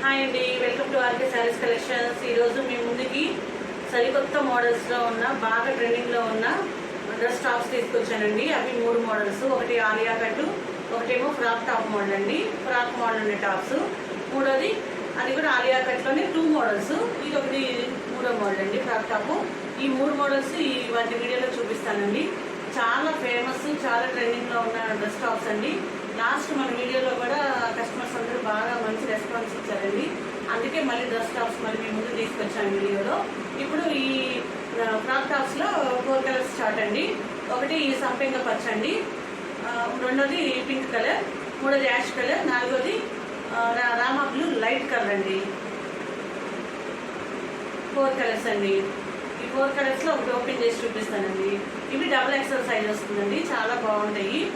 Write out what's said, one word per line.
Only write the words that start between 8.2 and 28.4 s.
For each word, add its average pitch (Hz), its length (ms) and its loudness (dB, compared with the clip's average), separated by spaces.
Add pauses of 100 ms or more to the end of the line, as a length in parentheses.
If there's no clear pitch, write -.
అవి 254 140 0 (100)
మూడు 233 180 4
మోడల్స్. 208 440 0
ఒకటి 240 360 2
ఆలియా 226 340 2 (100)
కట్, 226 200 0 (520)
ఒకటేమో 247 340 2 (100)
ఫ్రాక్ 254 280 2
టాప్ 220 240 0
మోడల్ 196 220 2
అండి, 208 240 2 (280)
ఫ్రాక్ 240 340 0
మోడల్ 226 220 2
ఉండే 208 240 0
టాప్స్. 196 300 0 (580)
మూడోది, 269 380 2 (500)
అది 262 160 0
కూడా 311 140 2
ఆలియా 254 280 4 (100)
కట్‌లోనే 311 460 2
టూ 320 60 4 (140)
మోడల్స్. 226 380 2 (340)
ఇది 302 140 -2
ఒకటి 269 220 0 (500)
మూడో 247 180 0 (100)
మోడల్ 196 240 2
అండి, 208 120 0
ఫ్రాక్ 226 320 0
టాప్. 220 240 0 (500)
ఈ 277 40 2
మూడు 269 340 2
మోడల్స్ 277 340 2
ఈ 254 400 0
వాటి 233 200 0
వీడియోలో 247 320 0 (100)
చూపిస్తానండి. 208 680 0 (560)
చాలా 277 320 2
ఫేమస్, 262 720 -2
చాలా 233 200 2
ట్రెండింగ్‌లో 240 540 0
ఉన్న 226 340 0
డ్రెస్ 208 280 -2
టాప్స్ 226 260 0
అండి. 214 260 0 (460)
లాస్ట్ 277 380 0
మన 262 120 0 (100)
వీడియోలో 254 300 0
కూడా 247 300 0 (380)
కస్టమర్స్ 233 420 -4
అందరూ 233 240 -2